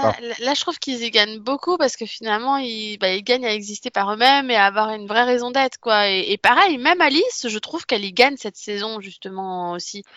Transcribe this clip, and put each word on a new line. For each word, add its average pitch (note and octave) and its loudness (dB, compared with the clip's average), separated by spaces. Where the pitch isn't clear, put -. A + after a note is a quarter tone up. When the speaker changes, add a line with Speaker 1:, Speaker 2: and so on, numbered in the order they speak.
Speaker 1:
ça. A3 2
Speaker 2:
ça. - -6
L-, A#3 -8
là, C4+ 2
je - -4
trouve F4 -4
qu'ils B3 -6
y A#3 -4
gagnent G#3+ 2
beaucoup C#4 -2
parce C#4+ 0
que A3+ -10
finalement, A3+ -2
ils, A3 -6
bah, F#3+ 0
ils G3+ -6
gagnent B3 0
à G#3+ 0
exister G#3 -8
par G3 -2
eux-mêmes C4 4
et A#3 2
à G3+ 6
avoir G#3+ 2
une G#3+ -8
vraie G#3+ 4
raison B3 2
d'être, C4 0
quoi. G#3 4
Et, F#3+ 0
et G3+ -2
pareil, C#4+ 4
même D#4+ 2
Alice, D#4+ 2
je G#3+ -6
trouve - -10
qu'elle G#3 -2
y F#3+ -8
gagne B3 4
cette - -10
saison, G#3+ -6
justement, F#3+ -8
aussi, F3 -10